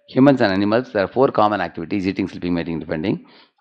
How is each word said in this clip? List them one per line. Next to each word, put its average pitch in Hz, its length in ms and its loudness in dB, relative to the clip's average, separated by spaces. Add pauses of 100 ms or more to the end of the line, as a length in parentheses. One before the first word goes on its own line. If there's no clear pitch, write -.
Humans 131 320 4
and 104 140 2
animals, 104 400 0
there 101 100 0
are 90 40 -2
four 135 220 2
common 107 300 2
activities, 85 480 -4
eating, 95 220 -4
sleeping, 87 240 -4
mating, 82 260 -4
defending. 85 460 -6 (360)